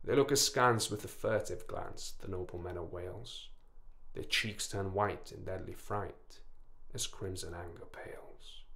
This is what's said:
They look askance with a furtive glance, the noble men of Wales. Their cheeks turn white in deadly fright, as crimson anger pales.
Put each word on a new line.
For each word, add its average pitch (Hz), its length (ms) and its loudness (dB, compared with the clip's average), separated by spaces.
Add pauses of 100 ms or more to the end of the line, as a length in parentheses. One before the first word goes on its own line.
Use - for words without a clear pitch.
They 120 120 6
look 139 160 8
askance 123 580 8
with 104 140 -2
a - 60 -6
furtive 98 580 2
glance, - 440 -4
the - 180 -6
noble 90 300 -2
men 87 180 -4
of 85 160 -4
Wales. 90 560 -6 (640)
Their 123 100 -4
cheeks - 420 0
turn 98 280 -2
white 101 400 4
in 98 100 -10
deadly 90 300 -4
fright, - 680 -4 (540)
as - 140 0
crimson 90 460 -4
anger 87 300 -8
pales. - 800 -12 (120)